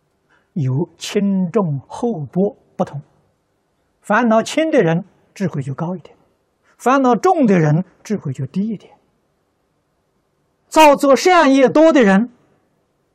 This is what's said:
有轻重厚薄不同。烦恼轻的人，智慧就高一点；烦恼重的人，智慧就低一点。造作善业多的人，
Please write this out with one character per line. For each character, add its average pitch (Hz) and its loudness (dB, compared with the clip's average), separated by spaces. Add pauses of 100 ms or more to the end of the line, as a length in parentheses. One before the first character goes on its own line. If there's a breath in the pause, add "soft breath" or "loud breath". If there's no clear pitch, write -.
(540)
有 135 -4
轻 196 -4
重 156 -2
厚 202 -8
薄 196 -2 (180)
不 - -4
同。 - -12 (1000)
烦 226 0
恼 220 2
轻 311 -4
的 285 2
人， 165 -2 (300)
智 196 -6
慧 147 -8
就 135 -10
高 175 -8
一 170 -12
点； - -20 (600)
烦 269 0
恼 247 2
重 349 0
的 196 2
人， 156 0 (180)
智 214 -8
慧 147 -8
就 131 -10
低 196 -6
一 220 -8
点。 - -20 (1700)
造 302 4
作 277 2
善 330 2
业 269 4
多 320 4
的 294 4
人， 196 2 (840)